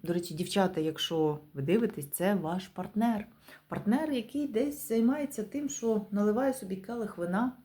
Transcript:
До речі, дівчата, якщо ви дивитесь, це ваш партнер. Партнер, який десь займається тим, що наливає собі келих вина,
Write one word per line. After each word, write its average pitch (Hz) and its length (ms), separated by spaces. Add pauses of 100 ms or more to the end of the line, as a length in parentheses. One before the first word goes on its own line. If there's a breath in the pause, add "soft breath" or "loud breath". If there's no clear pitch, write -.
До 170 100
речі, 170 200
дівчата, 185 480
якщо 156 580 (140)
ви 139 80
дивитесь, 165 500
це 196 240
ваш 175 320
партнер. 214 600 (400 loud breath)
Партнер, 269 440
який 277 360
десь 277 400
займається 240 560
тим, 285 260
що 220 420
наливає 214 420
собі 190 220
келих 214 420
вина, 185 340 (140)